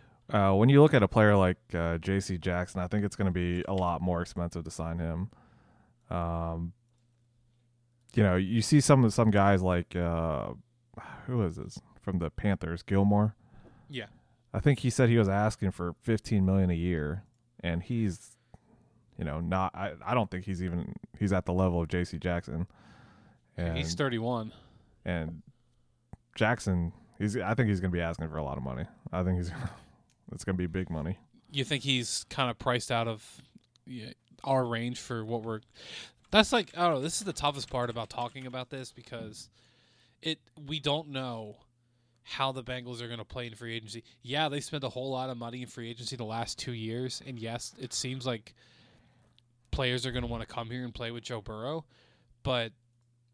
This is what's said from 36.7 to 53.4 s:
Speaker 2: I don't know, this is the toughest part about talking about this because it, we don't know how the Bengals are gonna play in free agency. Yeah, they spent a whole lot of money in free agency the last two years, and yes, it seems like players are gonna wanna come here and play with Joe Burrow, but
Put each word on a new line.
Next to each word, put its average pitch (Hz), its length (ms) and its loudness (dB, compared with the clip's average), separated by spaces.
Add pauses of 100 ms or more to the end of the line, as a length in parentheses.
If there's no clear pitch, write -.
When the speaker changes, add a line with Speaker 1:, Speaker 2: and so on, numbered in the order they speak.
Speaker 2:
I 170 60 -2
don't 175 120 4
know, 131 80 0
this 165 160 -4
is 214 80 -6
the 185 60 -4
toughest 143 360 -4
part 120 220 -4
about 113 200 -6
talking 123 360 -8
about 127 240 -10
this 131 220 -12
because 113 580 -14 (720)
it, 160 160 -4 (280)
we 156 140 -6
don't 147 280 0
know 120 480 -8 (720)
how 135 240 -2
the 127 100 -8
Bengals 123 380 -10
are 120 80 -10
gonna 117 160 -10
play 123 220 -10
in 113 80 -14
free 113 200 -10
agency. 110 280 -10 (200)
Yeah, 147 280 -2
they 143 100 -4
spent 139 240 -6
a 127 60 -2
whole 127 200 -6
lot 131 200 -4
of 120 80 -10
money 120 240 -10
in 120 60 -12
free 117 200 -12
agency 120 280 -10
the 117 80 -6
last 113 340 -6
two - 140 -8
years, 117 540 -6
and 127 120 -10
yes, 113 400 -8
it 127 160 -10
seems 127 320 -6
like 117 260 -6 (1160)
players 127 340 0
are 131 80 -4
gonna 123 140 -2
wanna 117 180 -6
come 117 260 -8
here 127 140 -6
and 120 80 -10
play 117 200 -8
with 117 120 -12
Joe 117 160 -8
Burrow, 113 460 -8 (560)
but 120 300 -2 (600)